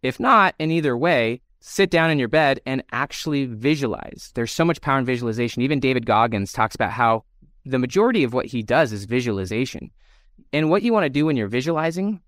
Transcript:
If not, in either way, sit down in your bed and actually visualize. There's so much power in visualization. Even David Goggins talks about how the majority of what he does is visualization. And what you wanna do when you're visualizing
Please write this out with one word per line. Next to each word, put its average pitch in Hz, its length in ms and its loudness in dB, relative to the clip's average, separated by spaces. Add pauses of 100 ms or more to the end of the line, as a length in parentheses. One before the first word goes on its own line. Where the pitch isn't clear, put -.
If - 180 -4
not, 226 380 4
in 156 120 -2
either 151 260 0
way, 123 440 2 (200)
sit - 300 0
down 165 200 4
in 151 80 2
your 120 100 0
bed 143 360 2
and 131 280 -4
actually 139 540 -4
visualize. 123 880 -2
There's 117 180 -4
so 165 120 2
much 170 160 0
power 135 180 0
in 127 60 0
visualization. 120 580 -2
Even 139 180 0
David 127 260 0
Goggins 110 460 2
talks 110 240 -2
about 101 160 -2
how 113 320 2 (400)
the 131 160 -2
majority 196 420 2
of 120 100 0
what 127 140 -2
he 117 160 -4
does 120 300 2
is 101 140 -8
visualization. 113 840 -4 (640)
And 156 180 0
what 196 120 2
you 233 100 2
wanna 190 160 2
do 143 180 0
when 151 100 0
you're 104 120 -2
visualizing 165 800 -2